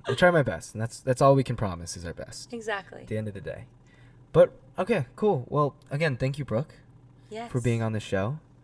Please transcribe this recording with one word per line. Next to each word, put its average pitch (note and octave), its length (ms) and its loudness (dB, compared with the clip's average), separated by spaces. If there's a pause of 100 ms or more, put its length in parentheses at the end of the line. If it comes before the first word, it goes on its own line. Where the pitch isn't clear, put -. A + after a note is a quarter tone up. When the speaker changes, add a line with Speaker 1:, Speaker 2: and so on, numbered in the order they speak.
Speaker 1:
I C3 80 -2
try F3+ 160 6
my E3+ 140 4
best, F2 300 -8
and G#2 80 -8
that's, - 180 -8
that's C3 220 0
all C#3 140 8
we C3+ 80 4
can A#2+ 120 -6
promise E2+ 400 -6
is F2 100 -12
our E2 80 -8
best - 400 -16
Speaker 2:
Exactly. G#3+ 500 -10
Speaker 1:
at - 40 -20
the G#2+ 100 -4
end G#2+ 120 -6
of G2 40 -8
the G2 60 -12
day. D#2 240 -10 (720)
But, E3+ 180 8 (260)
okay, F#3 280 0 (100)
cool. F3 320 2
Well, C#3+ 260 0 (160)
again, C#3+ 280 0
thank C3+ 200 -2
you, D3 60 -6
Brooke, A#2 300 -2 (560)
Speaker 2:
Yes. A3 200 -10
Speaker 1:
for B2 120 -2
being A#2 200 2
on A2 120 -2
the G#2 80 -4
show, G#2 380 -2 (240)